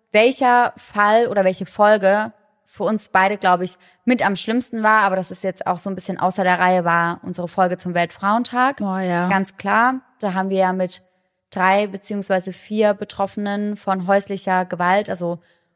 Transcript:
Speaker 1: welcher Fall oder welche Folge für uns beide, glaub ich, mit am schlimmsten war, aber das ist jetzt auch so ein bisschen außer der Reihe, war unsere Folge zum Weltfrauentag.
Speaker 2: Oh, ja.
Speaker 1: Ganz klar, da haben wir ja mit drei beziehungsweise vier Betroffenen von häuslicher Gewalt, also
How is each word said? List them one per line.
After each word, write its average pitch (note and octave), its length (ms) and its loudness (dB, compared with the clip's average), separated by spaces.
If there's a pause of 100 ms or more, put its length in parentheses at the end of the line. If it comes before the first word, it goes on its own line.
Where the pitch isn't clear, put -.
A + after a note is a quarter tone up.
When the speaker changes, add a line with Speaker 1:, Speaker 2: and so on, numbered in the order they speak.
(120)
Speaker 1:
welcher B3 680 4
Fall G#3+ 500 2
oder G3+ 160 0
welche F#3 240 -2
Folge G#3 640 2 (320)
für - 200 -10
uns G#3 240 -2
beide, G3 280 2
glaub F3+ 240 2
ich, F3+ 160 -6 (280)
mit A#3 200 0
am G3 100 0
schlimmsten A3+ 460 -4
war, G#3+ 200 4
aber G3 140 2
das F3+ 140 -2
ist F3+ 140 -4
jetzt F#3+ 240 -6
auch F3+ 100 -2
so F3+ 120 -6
ein F#3+ 60 -6
bisschen F3+ 240 -6
außer F#3 240 -2
der F3+ 160 2
Reihe, F3+ 260 2
war E3+ 380 0
unsere F3 240 -6
Folge F3+ 300 0
zum F3+ 160 -6
Weltfrauentag. A#3 880 -2
Speaker 2:
Oh, F#3+ 160 -2
ja. F3+ 320 0
Speaker 1:
Ganz G3 280 0
klar, A#3 440 0 (180)
da G3 140 -4
haben F#3+ 160 -2
wir F#3+ 80 -2
ja F#3 160 2
mit F#3 280 -4 (500)
drei F#3+ 360 2
beziehungsweise G3 680 -4
vier G#3+ 400 0
Betroffenen G3+ 840 -6
von F#3+ 320 -4
häuslicher G3 580 0
Gewalt, F3+ 440 0
also F3 300 -6 (360)